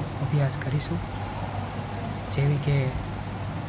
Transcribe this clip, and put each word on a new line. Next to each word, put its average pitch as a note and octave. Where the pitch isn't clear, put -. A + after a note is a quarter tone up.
અભ્યાસ C#3
કરીશું, D3
જેવી C#3+
કે C#3+